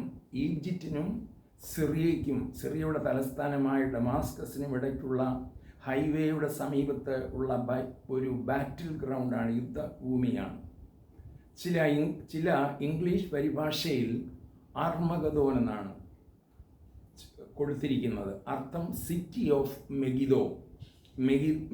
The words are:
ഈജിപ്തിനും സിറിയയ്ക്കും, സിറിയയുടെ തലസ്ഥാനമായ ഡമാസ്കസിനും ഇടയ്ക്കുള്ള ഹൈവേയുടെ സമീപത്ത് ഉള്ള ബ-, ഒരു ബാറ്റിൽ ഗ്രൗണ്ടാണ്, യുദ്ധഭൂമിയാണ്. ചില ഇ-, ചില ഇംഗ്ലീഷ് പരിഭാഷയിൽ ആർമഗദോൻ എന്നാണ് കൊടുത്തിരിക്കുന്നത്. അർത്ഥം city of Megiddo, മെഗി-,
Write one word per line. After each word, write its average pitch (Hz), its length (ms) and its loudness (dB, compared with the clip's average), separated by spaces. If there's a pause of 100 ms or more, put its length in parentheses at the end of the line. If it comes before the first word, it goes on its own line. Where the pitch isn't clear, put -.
(440)
ഈജിപ്തിനും 165 600 -2 (640)
സിറിയയ്ക്കും, 151 680 2 (200)
സിറിയയുടെ 156 480 -2
തലസ്ഥാനമായ 135 720 0 (140)
ഡമാസ്കസിനും 135 840 -2
ഇടയ്ക്കുള്ള 131 440 0 (640)
ഹൈവേയുടെ 151 640 2 (120)
സമീപത്ത് 139 560 0 (200)
ഉള്ള 131 140 0 (180)
ബ-, 131 240 -2 (220)
ഒരു 131 160 0 (180)
ബാറ്റിൽ 139 400 -2 (140)
ഗ്രൗണ്ടാണ്, 123 560 0
യുദ്ധഭൂമിയാണ്. 127 1000 -2 (1040)
ചില 170 220 4 (160)
ഇ-, - 140 0 (180)
ചില 165 160 0 (380)
ഇംഗ്ലീഷ് 180 480 2
പരിഭാഷയിൽ 143 760 2 (760)
ആർമഗദോൻ 156 760 2
എന്നാണ് 104 300 -2 (1700)
കൊടുത്തിരിക്കുന്നത്. 123 720 0 (200)
അർത്ഥം 170 320 -4 (220)
city 175 380 -2 (140)
of 135 100 2 (320)
Megiddo, 131 420 4 (840)
മെഗി-, 147 340 4 (120)